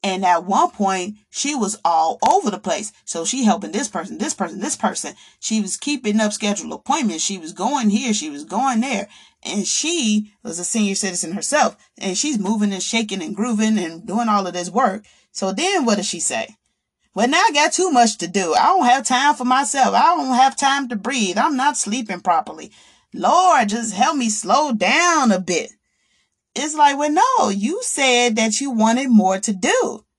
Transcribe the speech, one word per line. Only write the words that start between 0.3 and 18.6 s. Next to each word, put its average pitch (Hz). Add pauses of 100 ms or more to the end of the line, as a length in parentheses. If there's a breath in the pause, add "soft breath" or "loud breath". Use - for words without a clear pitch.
one 202
point, 190 (120)
she 285
was 214
all 165 (100)
over 330
the 190
place. 185 (140 soft breath)
So 165
she 254
helping 185
this 254
person, 160
this 302
person, 185
this 294
person. - (260 soft breath)
She 214
was 190
keeping 226
up 214
scheduled 208
appointments. 233
She 196
was 165
going 220
here. 233
She 156
was 143
going 233
there. 240 (340 loud breath)
And 190
she 220
was 165
a 175
senior 202
citizen 180
herself. 254 (240 soft breath)
And 185
she's 285
moving 208
and 185
shaking 214
and 165
grooving 220
and 330
doing 226
all 202
of 175
this 180
work. 208 (280 soft breath)
So 190
then 330
what 214
does 208
she 170
say? - (580)
"Well, 214
now 330
I 453
got 302
too 370
much 233
to 170
do. 175
I -